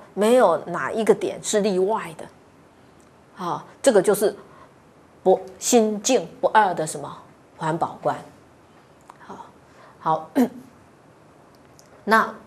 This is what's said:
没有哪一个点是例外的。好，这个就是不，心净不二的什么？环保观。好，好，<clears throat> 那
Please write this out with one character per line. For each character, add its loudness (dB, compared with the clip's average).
没 4
有 6
哪 -6
一 -4
个 6
点 -2
是 -2
例 0
外 -2
的。 -16
好， -8
这 4
个 6
就 2
是 -2
不， 4
心 2
净 0
不 0
二 2
的 -4
什 -10
么？ -14
环 -4
保 -6
观。 -4
好， -18
好， -2
<clears throat> -20
那 0